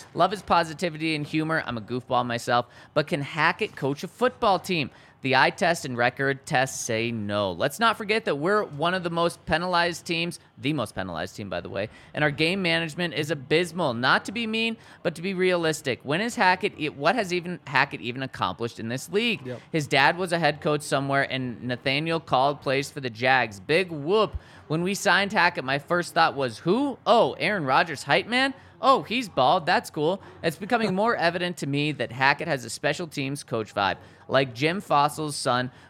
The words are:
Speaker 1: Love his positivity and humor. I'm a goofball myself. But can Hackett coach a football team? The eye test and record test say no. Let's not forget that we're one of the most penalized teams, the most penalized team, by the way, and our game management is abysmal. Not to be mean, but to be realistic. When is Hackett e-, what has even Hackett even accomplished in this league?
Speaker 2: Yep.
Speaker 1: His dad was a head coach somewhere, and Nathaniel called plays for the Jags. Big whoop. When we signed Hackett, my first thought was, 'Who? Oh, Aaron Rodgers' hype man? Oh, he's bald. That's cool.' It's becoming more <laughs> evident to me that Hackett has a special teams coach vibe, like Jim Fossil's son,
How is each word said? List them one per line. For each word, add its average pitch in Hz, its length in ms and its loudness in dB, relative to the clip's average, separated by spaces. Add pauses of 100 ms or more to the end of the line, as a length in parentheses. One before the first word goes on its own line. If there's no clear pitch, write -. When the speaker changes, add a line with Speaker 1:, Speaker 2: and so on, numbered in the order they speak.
(140)
Speaker 1:
Love 175 180 4
his 196 120 -8
positivity 160 720 0
and 147 100 -4
humor. 156 400 -2
I'm 120 120 -6
a 113 40 -6
goofball 123 440 -2
myself. 120 420 0 (260)
But 147 140 2
can 156 140 -2
Hackett 156 540 0
coach 143 280 -4
a 190 40 -10
football 220 520 0
team? 165 320 -2 (320)
The 127 120 4
eye 151 160 6
test 170 340 0
and 127 100 -6
record 131 520 0
test 135 360 0
say 117 280 -2
no. 104 400 -2
Let's 107 280 -2
not 226 160 2
forget 220 300 -2
that 160 120 -2
we're 196 260 0
one 160 320 -2
of 185 80 -4
the 170 80 -2
most 170 340 -2
penalized 175 580 0
teams, 170 360 -4 (180)
the 127 160 -2
most 120 220 -4
penalized 92 400 -6
team, 110 120 -10
by 87 140 -4
the 92 80 -10
way, 101 200 -6 (260)
and 143 80 -2
our 151 80 2
game 165 320 0
management 165 500 -2
is 147 160 -4
abysmal. 160 640 0
Not 131 320 2
to 247 60 -10
be 233 160 -4
mean, 226 300 -2 (260)
but 170 120 -2
to 160 60 -14
be 190 140 -4
realistic. 170 680 0
When 151 200 -2
is 233 140 -2
Hackett 185 440 4
e-, 151 100 -2
what 147 240 2
has 208 180 -2
even 175 360 -4
Hackett 139 340 2
even 123 220 -6
accomplished 113 560 -4
in 110 100 -6
this 131 220 -8
league? 202 340 -2
Speaker 2:
Yep. 123 160 -10 (100)
Speaker 1:
His 156 140 -2
dad 147 320 4
was 180 160 -2
a 170 60 2
head 151 200 2
coach 147 220 0
somewhere, 139 500 0
and 127 320 -6
Nathaniel 139 560 -2
called 143 420 2
plays 139 280 -2
for - 100 -14
the 131 120 -6
Jags. 117 480 2
Big 170 320 0
whoop. 170 440 0 (340)
When 156 120 0
we 190 140 0
signed 190 380 2
Hackett, 175 320 2
my 135 120 0
first 170 380 -2
thought 165 180 4
was, 127 260 -2
'Who? 247 460 0
Oh, 196 280 6
Aaron 175 320 -2
Rodgers' 147 380 2
hype 160 240 2
man? 262 280 0 (260)
Oh, 254 220 4
he's 226 260 -4
bald. 147 380 4
That's 208 240 0
cool.' 165 280 0 (220)
It's 170 160 -2
becoming 208 380 0
more 214 200 2
<laughs> 151 140 0
evident 175 280 -4
to 151 100 -6
me 143 240 0
that 117 200 -4
Hackett 139 360 2
has 135 180 -4
a 117 60 -10
special 156 340 -4
teams 143 380 -8
coach 110 320 -4
vibe, 98 220 2 (320)
like 131 260 2
Jim 160 240 0
Fossil's 151 560 0
son, 127 360 0 (180)